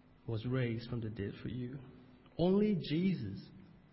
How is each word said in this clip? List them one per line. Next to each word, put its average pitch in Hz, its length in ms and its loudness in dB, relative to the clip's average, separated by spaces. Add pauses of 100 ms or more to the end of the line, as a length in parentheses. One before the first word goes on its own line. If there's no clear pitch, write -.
(280)
was 113 180 -2
raised 120 440 0
from 120 120 -4
the 110 80 -4
dead 101 320 -4
for - 60 -6
you. 123 300 -6 (600)
Only 202 380 6 (140)
Jesus 147 500 2 (540)